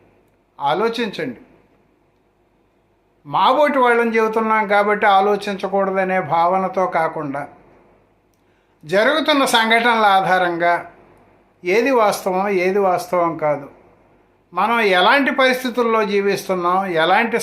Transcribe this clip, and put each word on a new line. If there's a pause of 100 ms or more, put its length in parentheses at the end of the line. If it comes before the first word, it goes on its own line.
(580)
ఆలోచించండి. (1900)
మాబోటి
వాళ్ళని
చెబుతున్నాం
కాబట్టి (120)
ఆలోచించకూడదనే (140)
భావనతో (120)
కాకుండా (1400)
జరుగుతున్న (120)
సంఘటనల (120)
ఆధారంగా (880)
ఏది
వాస్తవం, (220)
ఏది
వాస్తవం (100)
కాదు, (840)
మనం (200)
ఎలాంటి
పరిస్థితుల్లో (120)
జీవిస్తున్నాం, (240)
ఎలాంటి